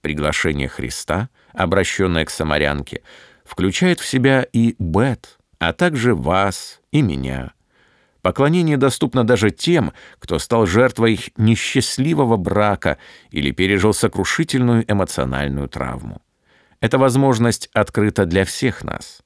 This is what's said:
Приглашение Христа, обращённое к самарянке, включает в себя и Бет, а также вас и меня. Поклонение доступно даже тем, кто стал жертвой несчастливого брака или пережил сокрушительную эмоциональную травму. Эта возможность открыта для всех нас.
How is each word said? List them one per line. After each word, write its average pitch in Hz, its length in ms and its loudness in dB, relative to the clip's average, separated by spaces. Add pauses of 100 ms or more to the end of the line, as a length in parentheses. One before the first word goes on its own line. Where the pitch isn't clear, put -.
Приглашение 73 640 -2
Христа, 85 600 -6 (240)
обращённое 92 720 0
к - 60 -12
самарянке, 73 720 -2 (440)
включает 98 520 0
в - 60 -10
себя 131 460 2
и 117 280 2
Бет, 101 580 -2 (220)
а 82 140 0
также 127 420 0
вас 92 680 -2 (100)
и 151 100 2
меня. 65 520 -4 (680)
Поклонение 151 560 2
доступно 131 480 0
даже 107 260 4
тем, 160 420 0 (260)
кто - 180 -4
стал 113 280 0
жертвой 113 540 2 (180)
несчастливого 123 1000 0
брака 95 600 0 (340)
или 69 200 -2
пережил 95 420 2
сокрушительную 120 1000 0
эмоциональную 69 800 -2
травму. 62 520 -10 (600)
Эта 117 160 0
возможность 127 760 2
открыта 104 520 2
для 90 180 2
всех - 400 -4
нас. - 420 -12